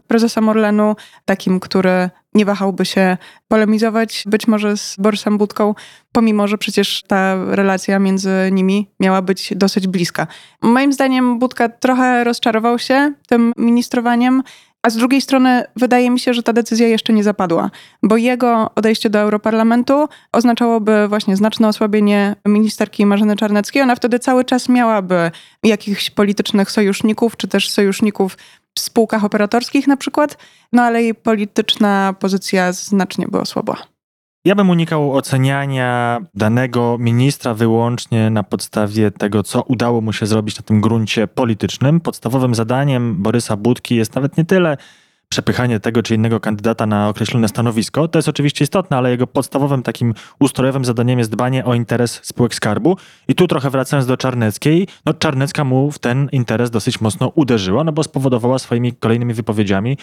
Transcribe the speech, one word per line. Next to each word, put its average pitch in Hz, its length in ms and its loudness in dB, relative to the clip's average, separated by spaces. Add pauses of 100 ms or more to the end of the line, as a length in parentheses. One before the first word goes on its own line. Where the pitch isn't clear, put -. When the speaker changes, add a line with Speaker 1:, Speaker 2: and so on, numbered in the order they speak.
Speaker 1:
prezesem 226 420 2
Orlenu, 208 460 2 (300)
takim, 190 340 0
który 185 500 0 (240)
nie 214 120 4
wahałby 190 400 -2
się 185 320 0 (300)
polemizować 220 800 0
być 208 220 -2
może 208 300 0
z - 220 -12
Borysem 208 380 0
Budką, 208 380 0 (360)
pomimo 214 360 2
że 208 100 -2
przecież - 500 -4
ta 190 280 0 (120)
relacja 196 520 0
między 190 520 0
nimi 190 380 0 (100)
miała 190 220 2
być 190 340 -4
dosyć 190 320 0
bliska. 175 400 -4 (340)
Moim 262 320 2
zdaniem 254 460 0
Budka 247 300 -2
trochę 254 540 0
rozczarował 240 560 0
się 285 340 0 (140)
tym 233 300 2
ministrowaniem, 240 840 2 (440)
a - 20 4
z 226 60 0
drugiej 254 260 2
strony 254 420 2 (120)
wydaje 247 340 2
mi 247 100 0
się, 247 140 0
że 240 100 -4
ta 233 100 0
decyzja 233 340 2
jeszcze 226 260 0
nie 214 100 4
zapadła, 190 480 0 (320)
bo 214 140 4
jego 240 580 0
odejście 220 340 0
do 208 100 2
Europarlamentu 226 880 2 (240)
oznaczałoby 226 760 2
właśnie 208 280 0
znaczne 214 320 2
osłabienie 208 680 2 (100)
ministerki 208 600 0
Marzeny 208 300 2
Czarneckiej. 208 460 0
Ona 254 140 2
wtedy 240 240 -2
cały 254 260 2
czas 254 240 -2
miałaby 196 640 2 (320)
jakichś 208 460 0
politycznych 202 640 0
sojuszników, 214 640 0
czy 208 100 -6
też 196 220 -2
sojuszników 202 680 0 (380)
w - 40 -8
spółkach 220 440 0
operatorskich 220 640 -2
na 277 100 4
przykład, 294 400 -2 (360)
no 240 80 4
ale 233 220 2
jej 226 120 -2
polityczna 202 1040 0
pozycja 190 520 -2
znacznie 185 560 -4
by - 120 -4
osłabła. - 380 -4 (720)
Speaker 2:
Ja 196 80 4
bym 202 140 4
unikał 160 440 0
oceniania 131 1080 0 (140)
danego 120 640 0
ministra 120 540 0
wyłącznie 113 760 0
na 110 140 0
podstawie 104 680 -2
tego, 104 320 -2
co 123 180 -2
udało 120 400 -2
mu 110 120 -2
się - 120 -4
zrobić 107 320 -2
na - 40 -16
tym 107 200 2
gruncie 110 460 0
politycznym. 127 720 0
Podstawowym 123 560 -2
zadaniem 120 680 0
Borysa 110 340 0
Budki 120 380 0
jest 113 200 -2
nawet 135 220 -4
nie 165 80 2
tyle 170 320 2 (520)
przepychanie 120 500 -2
tego 113 240 0
czy 113 120 -2
innego 113 240 0
kandydata 110 460 -2
na 104 240 0
określone 113 380 0
stanowisko. 117 600 -2
To 165 120 0
jest 151 100 -2
oczywiście 143 340 -2
istotne, 160 340 0
ale 127 140 0
jego 123 160 0
podstawowym 139 560 -2
takim 117 300 -2 (260)
ustrojowym 135 460 0
zadaniem 123 340 0
jest 110 120 -2
dbanie 123 340 -2
o 123 80 0
interes 120 500 -2
spółek - 320 -2
skarbu. 113 420 0 (300)
I 135 80 2
tu 180 120 2
trochę 147 220 -2
wracając 131 380 0
do 127 100 0
Czarneckiej, 127 720 0 (180)
no 156 80 0
Czarnecka 147 500 -2
mu 135 280 0
w - 80 -12
ten 131 320 -2
interes 120 400 0
dosyć 113 300 -2
mocno 113 260 0
uderzyła, 117 560 0
no 165 80 -2
bo 156 120 -2
spowodowała 127 560 0
swoimi 120 340 -4
kolejnymi 120 400 0
wypowiedziami, 110 680 -2